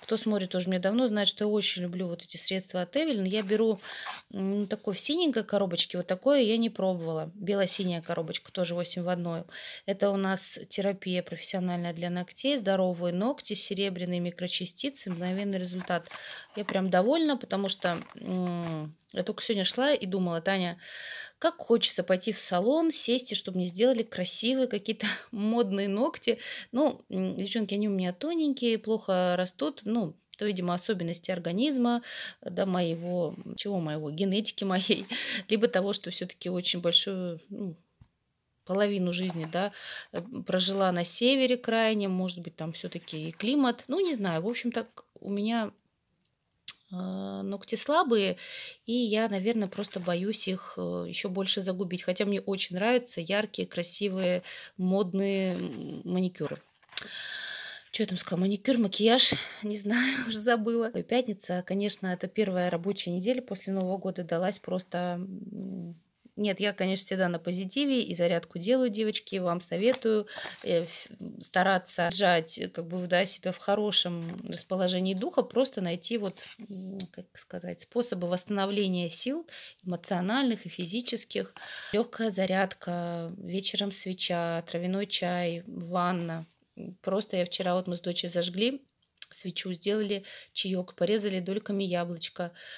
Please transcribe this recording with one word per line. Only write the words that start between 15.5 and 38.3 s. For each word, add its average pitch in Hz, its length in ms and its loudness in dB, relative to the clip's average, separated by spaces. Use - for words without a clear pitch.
результат. 180 480 -2
Я 208 80 -4
прям 190 260 0
довольна, 269 460 6
потому 196 320 -2
что, 175 300 -2
м, 170 800 -2
я 185 120 0
только 202 200 -6
сегодня 196 220 2
шла 262 280 2
и - 120 0
думала: 180 340 0
"Таня, 180 380 0
как 330 200 2
хочется - 460 2
пойти 185 300 2
в - 40 -10
салон, 269 560 4
сесть, 254 380 0
и 208 40 0
чтобы 185 220 -4
мне 180 120 2
сделали 226 340 4
красивые 233 640 0
какие-то 214 380 -2
<laughs> - 260 -4
модные 202 580 2
ногти". 220 500 0
Ну, 269 380 2
м, 185 260 -2
девчонки, 202 380 -2
они 208 160 0
у - 20 0
меня 185 220 0
тоненькие, 277 640 0
плохо 190 580 2
растут. 185 480 -2
Ну, 208 320 0
это, 208 100 -4
видимо, 180 300 0
особенности 175 560 -2
организма, 240 720 2
да, 180 240 -2
моего, 175 720 0
чего 202 220 -2
моего, 151 320 -2
генетики 196 520 0
моей, 190 460 2
<laughs> - 400 -4
либо 220 180 6
того, 196 260 2
что - 180 -6
все-таки - 380 -6
очень 180 300 0
большую, 175 680 2
ну, 190 260 -6